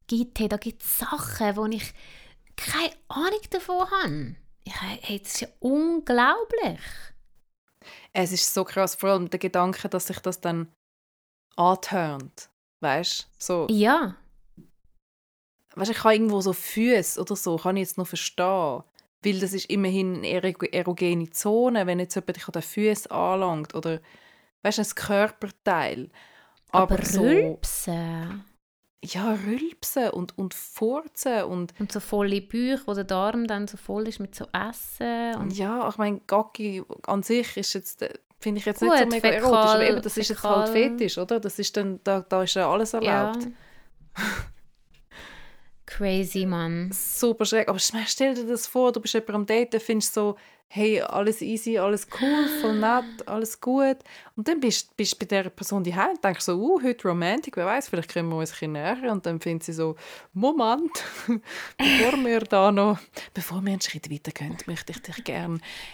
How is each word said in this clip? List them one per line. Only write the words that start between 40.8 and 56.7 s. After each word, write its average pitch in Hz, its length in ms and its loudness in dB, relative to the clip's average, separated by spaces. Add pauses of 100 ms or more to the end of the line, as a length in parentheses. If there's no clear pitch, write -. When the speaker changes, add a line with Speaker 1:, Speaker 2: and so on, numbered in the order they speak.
Speaker 2:
oder? 185 220 0
Das 202 180 -4
ist - 180 -4
dann, 190 280 -2
da, 196 160 2
da 190 240 0
ist 180 100 -2
ja 180 160 2
alles 214 220 2
Speaker 1:
Ja. 226 80 -2
Speaker 2:
erlaubt. 214 480 0 (2500)
Speaker 1:
Crazy, 190 600 0
Mann. 170 460 -2
Speaker 2:
Super 226 520 0
schräg. 220 240 2
Aber 190 100 0
ich - 140 0
meine, 220 160 -4
stell 269 260 2
dir 240 120 -4
das 226 200 -2
vor, 254 260 4
du 240 80 -4
bist - 140 -4
jemand 220 160 -2
am 208 160 0
Daten, 226 340 2
findest 220 340 0
so, 208 220 0 (320)
hey, 208 340 2
alles 214 400 0
easy, 220 360 -2
alles 202 300 0 (120)
cool, 285 280 4 (140)
voll 220 160 2
nett, 233 500 0
alles 220 320 -4
gut. 269 380 4 (360)
Und 214 140 -4
dann 330 120 2
bist, - 360 0
bist 202 160 0
du - 60 -8
bei 190 80 -4
dieser 190 240 0
Person 196 340 -2
daheim 190 280 2
und 330 120 -2
denkst 190 200 2
so, 180 120 0
uh, 277 260 4